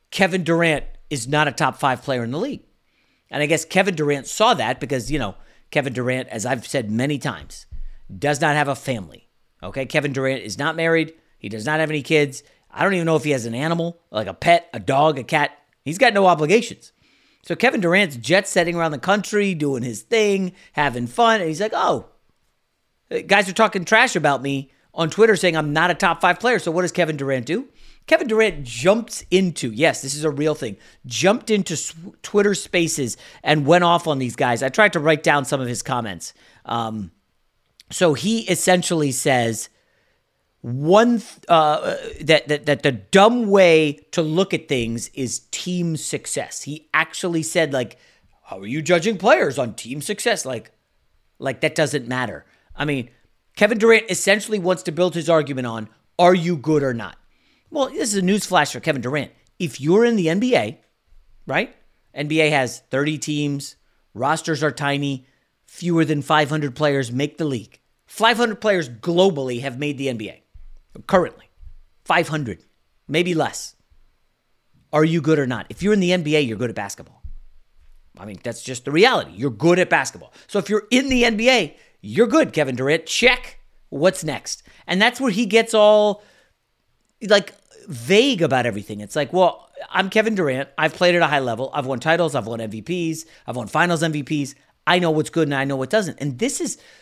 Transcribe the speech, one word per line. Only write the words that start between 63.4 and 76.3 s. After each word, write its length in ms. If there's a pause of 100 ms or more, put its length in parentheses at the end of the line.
rosters 480
are 100
tiny, 540 (420)
fewer 360
than 180
five 280
hundred 260
players 380
make 240
the 80
league. 340 (260)
Five 300
hundred 240
players 300
globally 720
have 180
made 180
the 120
N 80
B 120
A 140 (640)
currently. 420 (540)
Five 240
hundred, 340 (460)
maybe 260
less. 440 (1120)
Are 140
you 160
good 180
or 80
not? 220
If 120
you're 120
in 80
the 100
N 120
B 120